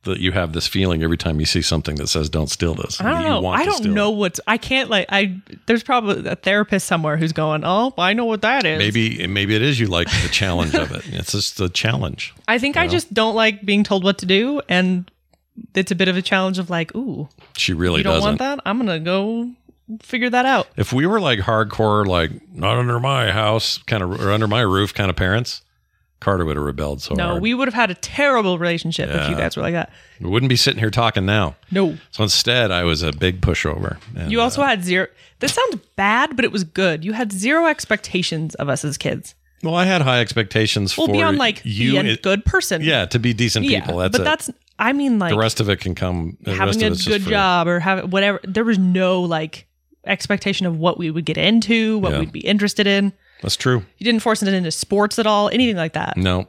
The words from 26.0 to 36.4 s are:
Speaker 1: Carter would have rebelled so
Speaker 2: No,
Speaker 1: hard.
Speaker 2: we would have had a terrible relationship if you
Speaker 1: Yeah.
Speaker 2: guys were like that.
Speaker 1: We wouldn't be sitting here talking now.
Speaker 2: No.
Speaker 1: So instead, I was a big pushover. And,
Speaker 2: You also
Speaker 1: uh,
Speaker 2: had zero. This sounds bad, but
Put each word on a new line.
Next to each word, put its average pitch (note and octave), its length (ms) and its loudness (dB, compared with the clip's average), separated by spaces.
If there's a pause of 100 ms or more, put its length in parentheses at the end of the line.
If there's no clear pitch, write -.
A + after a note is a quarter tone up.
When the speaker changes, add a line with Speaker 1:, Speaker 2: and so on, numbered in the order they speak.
Speaker 1:
Carter F#2 240 0
would D2+ 100 -2
have D2 100 -2
rebelled C#2+ 360 -4
so - 140 -4
Speaker 2:
No, F3 140 -2
Speaker 1:
hard. F3 120 -2
Speaker 2:
we A#3 140 0
would C4 120 0
have A3+ 60 -4
had A3+ 160 2
a F3 60 -6
terrible A3+ 640 0
relationship E3+ 500 -2
if C#2+ 60 -4 (120)
you - 80 0
Speaker 1:
Yeah. - 60 -4
Speaker 2:
guys - 160 -4
were - 60 -4
like E3 100 -2
that. E3 180 -4 (280)
Speaker 1:
We F2 100 -6
wouldn't B2 200 2
be B2 60 4
sitting B2 240 0
here A2 120 0
talking A2 340 2
now. G2 300 2 (160)
Speaker 2:
No. F3+ 260 0 (140)
Speaker 1:
So - 100 -4
instead, A2+ 480 2
I F2 140 2
was E2 180 2
a D#2+ 100 0
big F2+ 300 0
pushover. - 560 -2 (180)
And, E2+ 160 -6
Speaker 2:
You A3+ 80 0
also B3 220 0
Speaker 1:
uh, C#4 60 2
Speaker 2:
had G#3+ 160 -6
zero. F3+ 240 0 (320)
This C#4 160 -2
sounds A#4 220 0 (180)
bad, A#3+ 400 0
but A#3+ 100 0